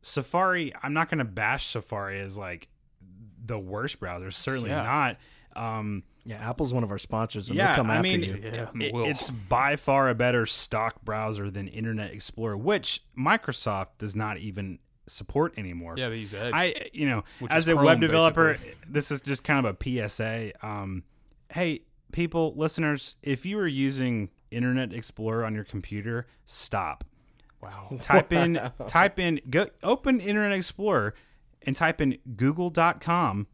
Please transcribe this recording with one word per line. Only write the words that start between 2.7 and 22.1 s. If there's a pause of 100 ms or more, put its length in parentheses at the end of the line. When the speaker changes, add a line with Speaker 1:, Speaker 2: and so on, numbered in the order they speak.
Speaker 1:
the
worst
browser.
Certainly
Speaker 2:
Yeah.
Speaker 1:
not. (380)
Um, (220)
Speaker 3:
Yeah, (120)
Apple's
one
of
our
sponsors,
and
Speaker 1:
yeah,
Speaker 3:
they'll
come
Speaker 1:
I
Speaker 3:
after
Speaker 1:
mean,
Speaker 3:
you.
Speaker 2:
Yeah, (100)
Speaker 1:
it,
Speaker 2:
we'll
Speaker 1:
it's
by
far
a
better
stock
browser
than
Internet
Explorer,
which (140)
Microsoft
does
not
even (300)
support
anymore.
Speaker 2:
Yeah,
they
use
Edge.
Speaker 1:
I,
you
know, (160)
Speaker 2:
Which
Speaker 1:
as
Speaker 2:
is
Speaker 1:
a
web (140)
Speaker 2:
Chrome,
Speaker 1:
developer,
Speaker 2:
basically. (140)
Speaker 1:
this
is
just
kind
of
a
P
S
A. (100)
Um, (480)
hey, (300)